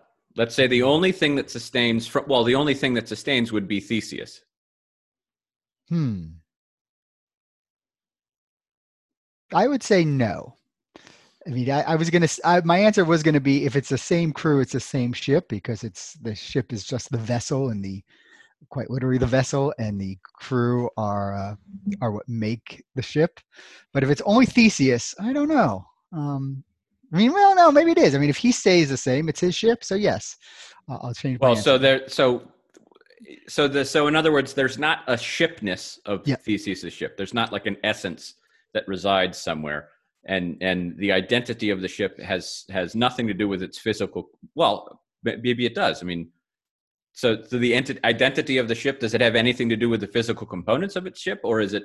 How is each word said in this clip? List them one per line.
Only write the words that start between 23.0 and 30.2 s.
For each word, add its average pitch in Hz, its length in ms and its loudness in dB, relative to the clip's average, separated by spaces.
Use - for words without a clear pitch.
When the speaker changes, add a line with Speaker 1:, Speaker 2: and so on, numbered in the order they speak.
Speaker 2:
ship. - 360 -2
But 139 100 2
if 131 80 0
it's 143 120 0
only 233 240 6
Theseus, 135 720 4
I 226 120 -2
don't 294 160 0
know. 170 360 2
Um, 139 520 -6
I 160 60 0
mean, 233 140 4
well, 392 220 6
no, 349 160 8
maybe 320 220 6
it 339 60 4
is. 170 180 6
I - 20 2
mean, 143 120 2
if 139 80 0
he 240 120 2
stays 175 400 4
the 135 60 -2
same, 139 320 0
it's 151 120 -6
his 180 140 0
ship. 233 300 0
So - 100 -6
yes, 190 420 -2